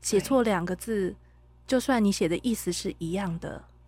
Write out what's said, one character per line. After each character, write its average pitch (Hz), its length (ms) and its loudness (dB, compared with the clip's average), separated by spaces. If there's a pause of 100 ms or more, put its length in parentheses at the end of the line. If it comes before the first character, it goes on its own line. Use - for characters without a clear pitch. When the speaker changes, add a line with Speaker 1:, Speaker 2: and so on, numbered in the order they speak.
Speaker 1:
写 202 200 2
错 254 240 2
两 185 200 0
个 180 120 -4
字， 202 320 -2
Speaker 2:
对。 208 80 -8 (500)
Speaker 1:
就 254 140 2
算 240 240 2
你 202 80 4
写 180 160 2
的 175 140 0
意 233 120 0
思 - 160 -6
是 - 280 -4
一 165 140 -4
样 185 260 -4
的， 151 220 -10 (280)